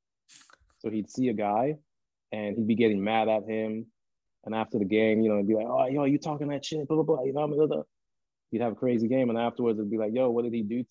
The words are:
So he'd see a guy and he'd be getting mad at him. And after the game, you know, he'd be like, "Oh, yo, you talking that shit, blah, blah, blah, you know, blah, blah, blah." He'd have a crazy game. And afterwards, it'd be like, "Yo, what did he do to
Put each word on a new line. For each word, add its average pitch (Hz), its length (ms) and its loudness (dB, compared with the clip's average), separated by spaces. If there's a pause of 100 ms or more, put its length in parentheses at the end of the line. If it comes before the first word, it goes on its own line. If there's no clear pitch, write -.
(800)
So 110 120 -8
he'd 107 200 -4
see 127 180 0
a 117 40 2
guy 107 440 0 (540)
and 107 260 -4
he'd 110 100 0
be 113 80 2
getting 107 280 4
mad 110 260 2
at 110 160 0
him. 110 420 -4 (580)
And 107 100 -8
after 110 240 -2
the 101 60 0
game, 107 380 4
you 110 80 4
know, 104 80 2
he'd 101 100 0
be 110 60 2
like, 107 140 -2
"Oh, 131 180 2
yo, 143 180 -2
you 143 140 2
talking 147 300 -6
that 143 160 -6
shit, 151 240 -6
blah, 156 140 2
blah, - 20 -6 (120)
blah, 127 80 -2
you 135 80 -2
know, 147 140 -2
blah, 147 100 -4
blah, 151 100 4
blah." - 160 -2 (680)
He'd 110 100 -2
have 117 120 0
a - 40 -10
crazy 120 320 0
game. 127 220 2
And 113 80 0
afterwards, 117 400 0
it'd 104 120 -4
be 110 80 -2
like, 107 160 -2
"Yo, 127 160 2
what 117 140 2
did 117 80 -4
he 117 100 -2
do 117 200 -4
to - 80 -16